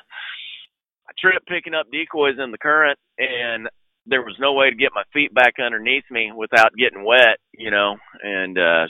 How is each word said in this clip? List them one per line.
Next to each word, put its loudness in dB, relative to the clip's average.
I -20
tripped 0
picking -8
up -4
decoys 0
in -10
the -12
current, 2
and -4
there 0
was -14
no 0
way 4
to -2
get 0
my -4
feet -2
back 4
underneath -4
me -6
without 4
getting -2
wet, 6
you -12
know. 0
And, -6
uh, 2